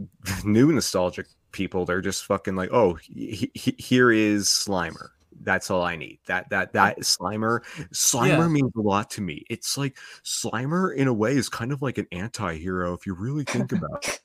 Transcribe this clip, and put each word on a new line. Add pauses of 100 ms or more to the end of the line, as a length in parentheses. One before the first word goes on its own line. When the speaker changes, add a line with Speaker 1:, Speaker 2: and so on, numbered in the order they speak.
(220)
Speaker 1:
<laughs>
new
nostalgic (220)
people,
they're
just
fucking
like,
"Oh,
he,
he,
here
is
Slimer. (340)
That's
all
I
need.
That,
that,
that
Slimer, (320)
Slimer (100)
Speaker 2:
Yeah.
Speaker 1:
means
a
lot
to
me."
It's
like, (260)
Slimer
in
a
way
is
kind
of
like
an
anti-hero
if
you
really
think
about (180)